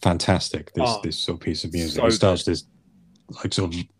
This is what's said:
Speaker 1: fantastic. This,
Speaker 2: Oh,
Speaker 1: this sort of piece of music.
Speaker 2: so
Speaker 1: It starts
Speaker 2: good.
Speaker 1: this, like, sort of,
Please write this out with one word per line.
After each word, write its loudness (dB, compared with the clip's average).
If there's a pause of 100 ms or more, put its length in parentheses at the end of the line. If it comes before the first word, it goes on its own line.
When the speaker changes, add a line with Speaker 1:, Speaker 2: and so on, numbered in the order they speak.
Speaker 1:
fantastic. 2
This, 2
Speaker 2:
Oh, 0
Speaker 1:
this -4
sort -4
of -14
piece -4
of -8
music. -2
Speaker 2:
so 4
Speaker 1:
It 6
starts 4
Speaker 2:
good. 0
Speaker 1:
this, -2 (760)
like, -4
sort -2
of, -4 (200)